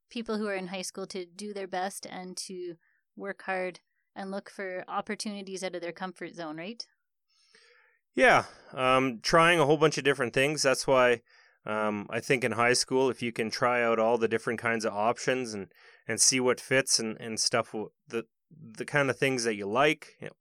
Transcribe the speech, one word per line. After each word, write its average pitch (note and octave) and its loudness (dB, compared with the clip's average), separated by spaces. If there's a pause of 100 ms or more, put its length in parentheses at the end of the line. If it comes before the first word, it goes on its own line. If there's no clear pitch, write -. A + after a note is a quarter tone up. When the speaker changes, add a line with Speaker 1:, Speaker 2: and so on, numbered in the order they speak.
Speaker 1:
people A3+ -6
who G#3+ -4
are G3+ -2
in F#3 -6
high F#3 -8
school F#3 -10
to F#3 -10
do G3 -14
their F#3+ -8
best F#3 -6
and F#3 -12
to F3+ -10 (420)
work G3 -10
hard F#3 -6 (340)
and G3 -10
look G3 -10
for F#3 -10
opportunities G3 -8
out F#3 -6
of F3 -6
their E3+ -6
comfort F3+ -10
zone, D#3+ -10
right? G3 -12 (1300)
Speaker 2:
Yeah, G#3+ 6 (300)
um, C3 2
trying E3 6
a C#3 6
whole C#3 4
bunch D3+ 4
of C#3+ -6
different C3+ 0
things. C#3 2
That's C3 2
why, B2 6 (440)
um, G#2+ -2
I A#2 -4
think B2 0
in B2 0
high A#2+ 4
school, C3 2
if A#2 -6
you A#2+ -4
can A2+ -4
try A#2+ 0
out A#2 2
all A#2 4
the A2+ 2
different A2 -2
kinds A#2 -2
of A2 -2
options A#2+ -2
and, G2 -10 (340)
and A2 -6
see C3 4
what B2 2
fits - 0
and, A2 -4
and A2+ -8
stuff, - 0
w-, G#2+ -8 (140)
the, A#2 -6 (240)
the A2+ -16
kind C#3 0
of A#2+ -2
things C3 0
that A2 0
you G2+ -8
like, C#3 0 (240)